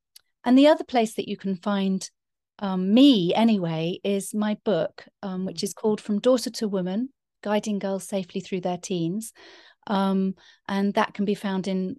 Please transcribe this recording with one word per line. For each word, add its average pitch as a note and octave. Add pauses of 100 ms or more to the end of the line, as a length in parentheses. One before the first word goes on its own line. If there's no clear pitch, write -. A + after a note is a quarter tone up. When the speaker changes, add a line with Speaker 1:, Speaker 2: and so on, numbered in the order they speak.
(440)
Speaker 1:
and B3+
the C#4+
other D#4+
place A3+
that -
you G#3
can G3
find, G3 (520)
um, F#3+
me A#3
anyway, F3+
is G3
my G#3+
book, - (180)
um, F#3
which E3+
Speaker 2:
Mm. -
Speaker 1:
is G3
called G#3+
From G#3
Daughter B3
to A3+
Woman, G3 (320)
Guiding G#3
Girls G3
Safely F#3+
Through F3+
Their F3+
Teens. F3+ (540)
Um, F#3+ (320)
and G3
that -
can G3+
be G3+
found F#3+
in, F#3+